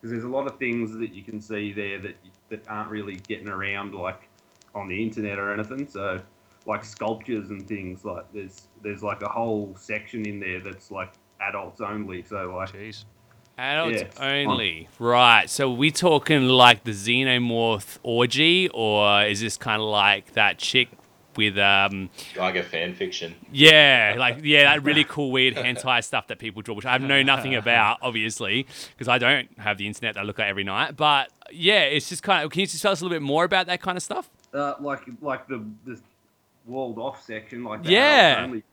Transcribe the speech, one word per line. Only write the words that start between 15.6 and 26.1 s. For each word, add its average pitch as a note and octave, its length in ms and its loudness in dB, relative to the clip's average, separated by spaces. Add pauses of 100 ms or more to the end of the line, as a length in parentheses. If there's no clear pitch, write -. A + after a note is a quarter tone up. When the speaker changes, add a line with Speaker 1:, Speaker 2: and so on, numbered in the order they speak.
Speaker 3:
we C3+ 200 0
talking, D3+ 560 2
like, B2 380 8
the A2+ 60 -6
xenomorph A#2 1120 0
orgy, C3+ 680 2
or G#2 500 4
is G#2 180 0
this A2 160 -6
kinda G#2+ 260 -2
like G2+ 500 2
that G#2 240 2
chick - 320 0 (480)
with, G#2 200 0
um, G2 520 2 (280)
Speaker 4:
Like F#2 180 -2
a F2 80 -2
fan F2 320 -6
fiction. - 400 -8 (160)
Speaker 3:
Yeah, C#3 680 8
like, B2 240 0
yeah, D3 220 6
that C#3+ 200 6
really D3+ 200 2
Speaker 4:
<laughs> - 40 -2
Speaker 3:
cool, C#3+ 240 -4
weird C3 240 2
hentai B2 480 -2
stuff - 240 -6